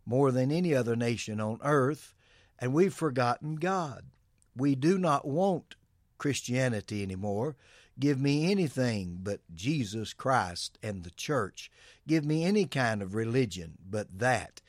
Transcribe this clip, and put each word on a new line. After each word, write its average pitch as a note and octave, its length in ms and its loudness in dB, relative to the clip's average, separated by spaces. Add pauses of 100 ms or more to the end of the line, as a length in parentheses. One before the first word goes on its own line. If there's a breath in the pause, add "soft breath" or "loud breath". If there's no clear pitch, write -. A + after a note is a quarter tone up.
more C3 280 4
than B2+ 200 2
any E3+ 220 2
other A#2 220 2
nation A#2 440 -2
on G#2+ 220 -4
earth, D3 540 0 (420 soft breath)
and B2+ 160 -2
we've E3+ 200 4
forgotten C3 640 0
God. E3+ 480 -4 (520)
We C#3 180 2
do D#3 240 4
not D#3+ 300 2
want F3 480 0 (420)
Christianity A#2+ 880 -2
anymore. G2+ 520 -4 (440 loud breath)
Give C#3 200 2
me D3 300 2
anything A#2+ 720 0
but G2 200 -6 (120)
Jesus A2 600 -4
Christ G#2 680 -2
and G2+ 220 -6
the E2+ 80 -12
church. - 580 -4 (380 loud breath)
Give D3+ 180 2
me D#3 180 0
any G3 220 2
kind A2+ 380 0
of F#2+ 100 -6
religion A2 640 -2 (100)
but G2 300 -6
that. A2+ 520 -2